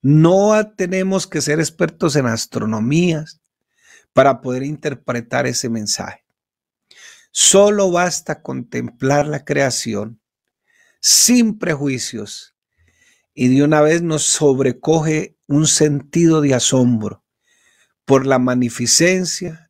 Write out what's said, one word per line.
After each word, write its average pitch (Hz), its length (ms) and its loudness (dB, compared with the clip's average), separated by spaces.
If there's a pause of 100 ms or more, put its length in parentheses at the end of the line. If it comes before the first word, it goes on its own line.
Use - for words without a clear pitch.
No 190 720 4
tenemos 190 520 -2
que 156 140 -4
ser 147 180 -2
expertos 160 560 -4
en 135 100 2
astronomías 123 1160 -2 (720)
para 131 280 4
poder 127 220 -6
interpretar 127 840 -6
ese 123 220 -6
mensaje. - 560 -8 (1040)
Solo 202 600 2
basta 175 500 -4
contemplar 131 840 -4
la 147 180 -8
creación 120 760 -4 (800)
sin 226 580 2
prejuicios 135 1000 -8 (760)
y 127 220 0
de 143 80 4
una 151 180 4
vez 165 200 2
nos 160 220 -2
sobrecoge 151 1120 0 (100)
un 147 200 2
sentido 156 760 2
de 139 140 2
asombro 120 680 0 (800)
por 135 200 4
la 131 140 2
magnificencia, 160 1300 -2